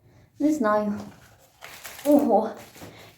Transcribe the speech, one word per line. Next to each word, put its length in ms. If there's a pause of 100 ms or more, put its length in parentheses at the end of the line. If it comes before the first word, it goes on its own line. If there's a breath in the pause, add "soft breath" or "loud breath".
(380)
Не 140
знаю. 400 (1120)
Ого, 440 (680 loud breath)